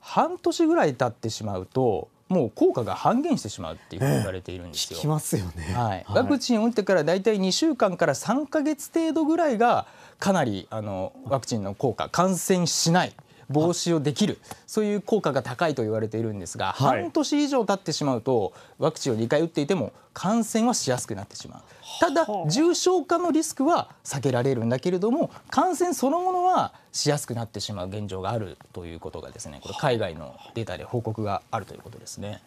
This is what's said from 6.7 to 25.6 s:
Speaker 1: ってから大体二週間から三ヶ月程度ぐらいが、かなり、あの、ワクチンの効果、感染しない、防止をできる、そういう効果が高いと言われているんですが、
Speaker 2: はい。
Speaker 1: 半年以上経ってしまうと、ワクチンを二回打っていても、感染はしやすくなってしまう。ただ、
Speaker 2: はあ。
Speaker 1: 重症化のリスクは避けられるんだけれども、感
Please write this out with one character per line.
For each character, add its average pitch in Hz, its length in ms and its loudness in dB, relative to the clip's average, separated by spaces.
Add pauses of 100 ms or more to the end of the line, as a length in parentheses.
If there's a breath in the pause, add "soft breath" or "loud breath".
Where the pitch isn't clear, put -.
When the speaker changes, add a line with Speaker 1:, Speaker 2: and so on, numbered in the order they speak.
Speaker 1:
っ - 20 -8
て 220 100 -2
か 190 120 2
ら 160 100 4
大 180 180 2
体 220 160 2
二 190 140 2
週 311 240 2
間 190 220 2
か 170 80 4
ら 143 80 2
三 269 320 -2
ヶ 311 160 0
月 302 280 -2
程 320 220 0
度 302 140 2
ぐ 320 100 2
ら 330 140 2
い 220 80 0
が、 214 280 4 (320 loud breath)
か 196 140 2
な 170 120 4
り、 101 260 -4
あ 110 100 -6
の、 95 320 -4 (140)
ワ 131 140 0
ク - 60 -14
チ 117 120 -2
ン 101 40 -2
の 98 120 -4
効 123 180 0
果、 78 160 -4
感 185 280 2
染 180 300 2
し - 240 0
な 175 140 6
い、 110 80 -6 (380 soft breath)
防 156 180 4
止 170 280 0
を 151 40 2
で 143 120 0
き 208 140 2
る、 123 120 -2 (280 loud breath)
そ - 160 0
う - 20 2
い 208 120 0
う 196 40 0
効 196 220 2
果 151 100 2
が 127 100 0
高 123 260 -2
い 147 60 0
と 127 80 -4
言 107 80 0
わ 110 100 0
れ 110 80 -2
て 107 100 -4
い 113 40 0
る 110 120 -2
ん 101 40 -8
で 87 80 -8
す - 120 -12
が、 95 140 -2
Speaker 2:
は 131 260 4
い。 - 40 -2
Speaker 1:
半 339 80 -4
年 - 220 0
以 294 160 2
上 262 160 2
経 196 100 2
っ 196 40 -2
て - 140 -4
し 151 120 -2
ま 135 120 2
う 110 40 -2
と、 113 320 0 (260 loud breath)
ワ 151 140 2
ク - 80 -12
チ 143 80 -2
ン 123 40 2
を 107 40 0
二 113 100 0
回 147 140 2
打 165 60 2
っ - 20 -6
て - 140 -4
い - 40 -2
て 190 80 0
も、 127 180 -4 (200 soft breath)
感 220 320 0
染 220 220 0
は 240 80 2
し - 160 -2
や 123 80 0
す - 80 -8
く 113 80 -6
な 98 80 -8
っ - 40 -12
て - 100 -20
し - 120 -14
ま - 100 -18
う。 - 40 -20 (360 loud breath)
た 339 120 4
だ、 302 160 2
Speaker 2:
は 202 200 -4
あ。 151 40 0
Speaker 1:
重 311 240 4
症 359 300 2
化 339 120 0
の 349 140 0
リ 302 120 4
ス - 120 -4
ク 262 100 0
は 320 240 2 (160)
避 139 160 -4
け 131 120 2
ら 120 100 2
れ 135 120 4
る 113 120 -2
ん - 20 2
だ 123 100 2
け 180 120 0
れ 180 80 0
ど 208 120 2
も、 294 200 0 (180 loud breath)
感 320 280 2